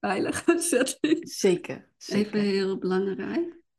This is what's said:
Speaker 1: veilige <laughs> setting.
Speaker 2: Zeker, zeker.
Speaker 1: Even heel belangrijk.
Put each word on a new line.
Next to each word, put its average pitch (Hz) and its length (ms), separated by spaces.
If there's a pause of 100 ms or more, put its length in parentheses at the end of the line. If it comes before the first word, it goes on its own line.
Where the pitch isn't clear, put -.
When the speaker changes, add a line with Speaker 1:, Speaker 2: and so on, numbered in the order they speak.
Speaker 1:
veilige - 640
<laughs> - 80
setting. 277 600
Speaker 2:
Zeker, - 680
zeker. 208 380
Speaker 1:
Even 214 60
heel 196 380
belangrijk. 190 760 (220)